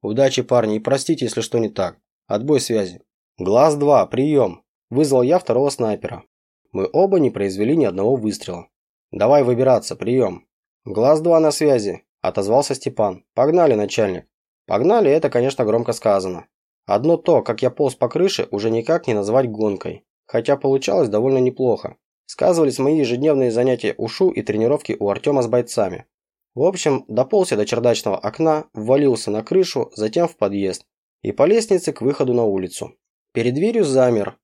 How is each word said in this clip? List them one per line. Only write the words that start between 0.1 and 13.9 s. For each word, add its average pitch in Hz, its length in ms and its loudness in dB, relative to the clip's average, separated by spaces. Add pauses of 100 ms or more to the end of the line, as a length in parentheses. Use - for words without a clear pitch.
парни, 110 360 0
и - 20 -4
простите, 131 460 -2
если 113 160 -4
что 117 180 -2
не 107 100 -2
так. 92 280 -6 (300)
Отбой 127 320 0
связи!» 95 420 -4 (360)
«Глаз-два, 139 680 4
прием!» 127 560 0 (260)
вызвал 135 320 2
я 151 160 2
второго 131 320 0
снайпера. 107 540 -6 (480)
Мы 98 200 -4
оба 190 280 2
не 131 100 2
произвели 101 480 -2
ни 143 80 2
одного 98 300 0
выстрела. 95 520 -8 (440)
«Давай 131 320 4
выбираться, 123 520 2
прием!» 113 520 -2 (380)
«Глаз-два 156 540 2
на 156 120 2
связи!» 113 520 0 (180)
отозвался 107 520 0
Степан. 104 520 -4 (100)
«Погнали, 151 400 4
начальник!» 101 500 -2 (400)